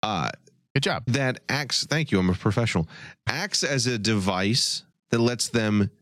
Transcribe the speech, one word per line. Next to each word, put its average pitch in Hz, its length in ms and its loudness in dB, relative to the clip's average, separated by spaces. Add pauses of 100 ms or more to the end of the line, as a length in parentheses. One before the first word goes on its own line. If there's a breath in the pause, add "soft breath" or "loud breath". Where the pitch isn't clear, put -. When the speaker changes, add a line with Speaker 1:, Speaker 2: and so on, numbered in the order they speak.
Speaker 1:
Uh, 90 280 -2 (440)
Speaker 2:
Good 139 80 2
job. 143 240 -2
Speaker 1:
that 127 420 0
acts, 135 380 -2
thank 151 240 0
you, 98 80 4
I'm 92 120 4
a 92 40 2
professional, 101 540 0 (400 loud breath)
acts - 340 -2
as 127 240 0
a 123 120 0
device 101 840 0 (280)
that 117 100 2
lets 117 280 0
them 104 420 2 (120)